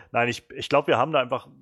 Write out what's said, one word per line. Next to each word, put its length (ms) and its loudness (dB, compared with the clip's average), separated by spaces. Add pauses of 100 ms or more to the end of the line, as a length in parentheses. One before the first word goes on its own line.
(140)
nein, 160 2
ich, 260 -8
ich 140 -12
glaub, 180 2
wir 100 4
haben 140 0
da 80 2
einfach 280 -4 (140)